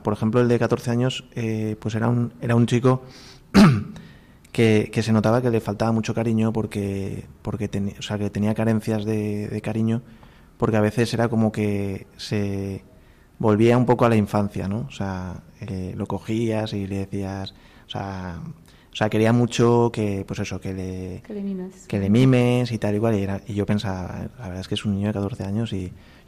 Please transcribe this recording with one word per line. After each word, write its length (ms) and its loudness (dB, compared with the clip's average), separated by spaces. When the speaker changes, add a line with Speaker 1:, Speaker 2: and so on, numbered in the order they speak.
Speaker 1:
por 100 0
ejemplo, 280 2
el 60 4
de 120 4
catorce 320 0
años, 340 -2
eh, 440 -4
pues 160 -4
era 120 0
un, 340 0
era 140 0
un 100 6
chico 380 2
<clears throat> 1000 2
que, 400 4
que 120 0
se 80 0
notaba 300 4
que 80 0
le 120 2
faltaba 300 -2
mucho 220 -2
cariño 400 0
porque, 720 -4
porque 280 -6
teni-, 300 -4
o 20 -16
sea, 160 -6
que 120 -2
tenía 240 0
carencias 520 0
de, 420 -4
de 140 -6
cariño, 400 -2
porque 200 2
a 40 4
veces 320 2
era 160 0
como 220 2
que 560 -4
se 680 -4
volvía 380 6
un 80 4
poco 200 4
a 40 6
la 60 4
infancia, 520 0
¿no? 200 -4
O 40 -16
sea, 500 -8
eh, 340 -8
lo 120 -6
cogías 680 -4
y 140 -4
le 120 -4
decías, 540 -8
o 40 -20
sea, 500 -8
o 40 -20
sea, 140 0
quería 240 4
mucho 600 4
que, 340 -2
pues 120 -6
eso, 200 -6
que 140 -8
le 480 -8
Speaker 2:
Que 140 -14
le 80 -8
mimes. 440 -10
Speaker 1:
que 120 -2
le 100 0
mimes 640 4
y 80 -4
tal 160 0
y 40 0
cual, 200 2
y 20 0
era, 260 -4
y 60 -8
yo 140 0
pensaba, 600 -4
la 80 -14
verdad 140 -8
es 60 -12
que 60 -6
es 120 -4
un 100 0
niño 140 -2
de 40 -2
catorce 300 -4
años 300 -4
y 200 -8